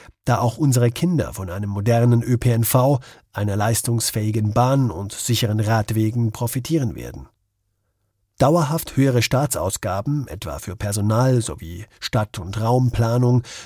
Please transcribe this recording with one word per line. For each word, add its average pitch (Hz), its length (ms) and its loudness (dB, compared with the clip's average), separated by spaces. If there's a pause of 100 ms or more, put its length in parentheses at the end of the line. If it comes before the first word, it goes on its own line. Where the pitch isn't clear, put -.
(240)
da 117 140 2
auch 117 180 0
unsere 123 360 2
Kinder 135 420 0
von 92 160 -8
einem 101 200 -6
modernen 117 520 4
Ö 123 160 0
P 123 140 2
N 117 100 2
V, 127 380 2 (320)
einer 101 240 -2
leistungsfähigen 107 1000 0
Bahn 127 380 2
und 95 200 -8
sicheren 110 460 0
Radwegen 110 720 0
profitieren 123 640 -4
werden. 60 340 -12 (1120)
Dauerhaft 156 580 2
höhere 131 260 4
Staatsausgaben, 123 1040 -2
etwa 78 320 -10
für - 160 -10
Personal 110 680 2
sowie 87 460 -10 (140)
Stadt- - 400 -4
und 98 200 -6
Raumplanung, 123 840 2 (240)